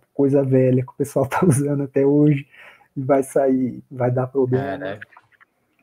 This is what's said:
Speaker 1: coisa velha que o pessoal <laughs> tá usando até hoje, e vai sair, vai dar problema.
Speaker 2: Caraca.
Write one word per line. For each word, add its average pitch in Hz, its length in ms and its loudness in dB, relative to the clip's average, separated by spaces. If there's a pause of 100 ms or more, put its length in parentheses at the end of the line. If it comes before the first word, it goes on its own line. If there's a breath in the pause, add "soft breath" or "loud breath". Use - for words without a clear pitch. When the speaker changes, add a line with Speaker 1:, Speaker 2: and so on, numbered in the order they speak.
(140)
Speaker 1:
coisa 139 300 2
velha 131 400 2
que - 80 -12
o - 40 -20
pessoal 135 300 -2
<laughs> 131 40 -6
tá - 160 -2
usando 143 380 0
até 139 220 0
hoje, 147 420 2 (480 loud breath)
e 139 60 -6
vai 135 220 0
sair, 131 680 -2
vai 123 220 -2
dar 127 160 -2
problema. 127 520 -2
Speaker 2:
Caraca. 98 280 -12 (760)